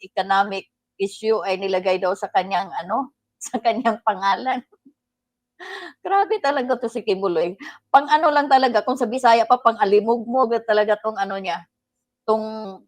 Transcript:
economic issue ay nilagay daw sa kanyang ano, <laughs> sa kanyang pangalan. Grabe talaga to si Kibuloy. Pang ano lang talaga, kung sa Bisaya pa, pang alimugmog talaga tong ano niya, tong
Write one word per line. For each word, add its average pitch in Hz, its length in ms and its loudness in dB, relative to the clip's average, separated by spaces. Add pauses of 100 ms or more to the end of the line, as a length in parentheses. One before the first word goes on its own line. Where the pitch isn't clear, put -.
economic 196 720 -2 (240)
issue 196 480 -2
ay 185 160 -4
nilagay 185 400 0
daw 190 160 0
sa - 160 -8
kanyang 190 400 -2
ano, 196 400 -4 (100)
<laughs> - 300 -18
sa 226 80 -4
kanyang 226 400 0
pangalan. 208 640 -2 (1400)
Grabe 392 400 0
talaga 269 380 0
to 233 100 -4
si 226 140 -8
Kibuloy. 185 500 0 (380)
Pang 285 160 4
ano 302 240 2
lang 285 160 0
talaga, 262 340 4
kung 254 140 -2
sa - 100 0
Bisaya 233 400 4
pa, 247 140 2
pang 226 180 2
alimugmog 226 880 2
talaga 214 340 2
tong 214 220 -6
ano 196 180 -4
niya, 180 240 -6 (640)
tong 220 600 -4